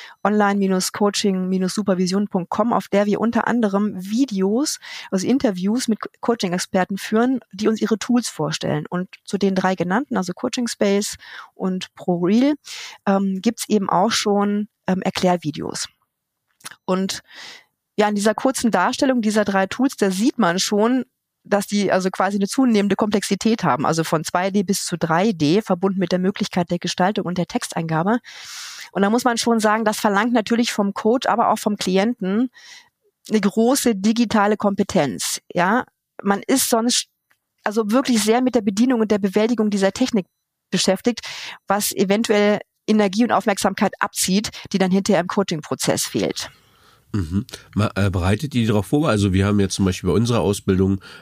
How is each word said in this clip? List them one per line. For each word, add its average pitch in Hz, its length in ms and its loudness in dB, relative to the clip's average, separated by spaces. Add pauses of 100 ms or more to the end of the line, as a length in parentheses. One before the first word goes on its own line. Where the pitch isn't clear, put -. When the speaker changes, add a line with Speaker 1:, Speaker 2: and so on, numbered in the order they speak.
(240)
Speaker 1:
online 202 340 2
minus 190 340 0
coaching 196 560 0
minus 185 280 0
supervision 190 520 0
punkt 175 220 -4
com, 226 240 0
auf - 140 0
der 202 180 2
wir 202 160 0
unter 226 260 0
anderem 208 480 0
Videos, 208 840 -2 (320)
also 190 160 0
Interviews 220 600 0
mit 214 140 0
Co-, - 80 -10 (100)
Coaching-Experten 190 760 -2
führen, 240 440 0 (100)
die 208 160 -2
uns 220 120 0
ihre 214 200 0
Tools 240 280 0
vorstellen. 156 640 -4
Und 180 180 -6 (160)
zu - 140 -6
den 190 160 2
drei 185 220 0
genannten, 196 420 -2
also 180 160 -4
Coaching 247 340 -4
Space 202 500 -2 (360)
und 185 400 -6
ProReal, 202 600 0 (500)
ähm, 196 340 0
gibt's 233 300 -4
eben 208 180 2
auch 202 240 2
schon, 202 560 0 (200)
ähm, 185 160 0
Erklärvideos. 180 840 -2 (960)
Und 190 340 -2 (800)
ja, 208 120 2
in 208 60 -2
dieser 208 180 2
kurzen 247 380 0
Darstellung 226 500 2
dieser 208 240 0
drei 196 220 0
Tools, - 280 -2
da 202 140 0
sieht 202 300 0
man 175 180 2
schon, 226 480 0 (400)
dass 202 220 0
die 202 220 0
also 185 220 0
quasi 196 240 0
eine 202 120 0
zunehmende 208 500 2
Komplexität 208 680 0
haben, 147 220 2
also 165 180 2
von 160 220 0
zwei 185 260 -2
D 202 100 2
bis 185 240 -2
zu 175 120 -4
drei 170 340 2
D, 160 300 2
verbunden 185 360 0
mit 180 140 -2
der 180 80 0
Möglichkeit 185 500 -2
der 175 100 -2
Gestaltung 185 460 -2
und 180 120 -4
der 170 100 -2
Texteingabe. 175 720 -2 (720)
Und 196 100 -2
da 202 80 2
muss 233 140 0
man 233 140 0
schon 233 240 2
sagen, 214 240 2
das 214 140 0
verlangt 214 340 2
natürlich 233 400 0
vom 202 200 0
Coach, 240 340 0
aber 220 220 2
auch 214 80 2
vom 208 200 -2
Klienten 202 720 0 (800)
eine 214 100 2
große 226 560 2
digitale 214 600 2
Kompetenz. 190 840 -2 (120)
Ja, 190 340 0 (360)
man 196 240 0
ist - 240 0
sonst 233 380 0 (560)
also 214 260 -2
wirklich 240 320 2
sehr 220 200 2
mit 254 120 0
der 233 80 2
Bedienung 226 380 2
und 214 100 0
der 208 100 2
Bewältigung 214 500 0
dieser 196 240 2
Technik 233 320 0 (460)
beschäftigt, 196 500 0 (460)
was 202 260 -2
eventuell 208 640 2 (260)
Energie 214 380 2
und 233 80 2
Aufmerksamkeit 202 680 0
abzieht, - 500 0 (240)
die 196 40 -2
dann 180 140 2
hinterher 190 300 2
im 175 60 -4
Coaching-Prozess - 800 -2
fehlt. - 460 -4 (600)
Speaker 2:
Mhm. 95 360 -4 (260)
Ma-, 101 220 0
äh, 98 160 0
bereitet 95 420 0
die 120 140 2
darauf 104 180 0
vor? 147 240 0
Also 101 240 2
wir 98 140 2
haben 104 120 2
jetzt 98 140 0
zum 98 120 0
Beispiel 92 260 0
bei 76 40 2
unserer 113 260 2
Ausbildung, 95 600 2 (200)